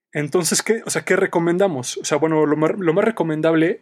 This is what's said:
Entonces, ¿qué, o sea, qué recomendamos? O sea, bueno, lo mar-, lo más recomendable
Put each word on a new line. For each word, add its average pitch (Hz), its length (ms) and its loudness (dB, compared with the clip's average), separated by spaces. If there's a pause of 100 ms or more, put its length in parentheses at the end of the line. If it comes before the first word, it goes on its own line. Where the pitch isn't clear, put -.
(140)
Entonces, 156 500 -2
¿qué, 220 220 0
o - 40 -8
sea, 156 140 -4
qué 185 120 0
recomendamos? 170 800 0
O 381 80 -8
sea, 151 140 0
bueno, 156 260 2
lo 147 120 2
mar-, 156 220 0
lo 165 140 2
más 202 120 2
recomendable 160 760 0